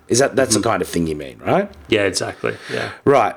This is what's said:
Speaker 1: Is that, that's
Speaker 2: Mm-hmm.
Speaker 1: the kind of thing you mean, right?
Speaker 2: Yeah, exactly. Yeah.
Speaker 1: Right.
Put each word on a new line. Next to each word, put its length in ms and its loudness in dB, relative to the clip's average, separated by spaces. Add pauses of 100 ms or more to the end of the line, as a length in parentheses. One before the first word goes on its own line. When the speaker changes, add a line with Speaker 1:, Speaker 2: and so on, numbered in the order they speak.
Speaker 1:
Is 120 2
that, 160 0
that's 160 2
Speaker 2:
Mm-hmm. 100 4
Speaker 1:
the 60 0
kind 140 0
of 60 -4
thing 180 -2
you 100 -4
mean, 240 -14
right? 300 0 (180)
Speaker 2:
Yeah, 160 2
exactly. 520 -4 (160)
Yeah. 200 -6 (140)
Speaker 1:
Right. 300 4